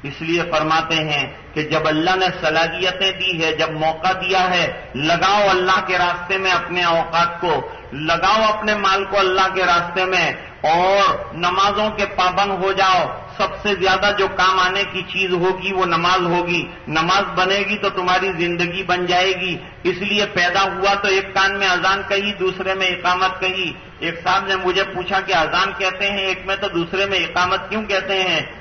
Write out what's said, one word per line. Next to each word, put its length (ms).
اس 180
لیے 300
فرماتے 440
ہیں 380
کہ 100
جب 240
اللہ 280
نے 100
صلاحیتیں 680
دی 340
ہے، 100
جب 160
موقع 400
دیا 380
ہے، 460
لگاؤ 540
اللہ 380
کے 100
راستے 400
میں 140
اپنے 320
اوقات 580
کو، 280
لگاؤ 500
اپنے 220
مال 300
کو 140
اللہ 360
کے 100
راستے 400
میں، 280
اور 720
نمازوں 560
کے 160
پابند 460
ہو 200
جاؤ۔ 480
سب 100
سے 140
زیادہ 420
جو 100
کام 320
آنے 320
کی 100
چیز 300
ہوگی 420
وہ 120
نماز 360
ہوگی، 460
نماز 360
بنے 220
گی 200
تو 120
تمہاری 420
زندگی 520
بن 220
جائے 360
گی۔ 160
اس 140
لیے 280
پیدا 380
ہوا 300
تو 140
ایک 260
کان 260
میں 80
اذان 400
کہی، 260
دوسرے 400
میں 140
اقامت 520
کہی، 340
ایک 200
صاحب 240
نے 80
مجھے 280
پوچھا 360
کہ 160
اذان 420
کہتے 340
ہیں 60
ایک 280
میں 100
تو 120
دوسرے 380
میں 140
اقامت 500
کیوں 140
کہتے 400
ہیں؟ 180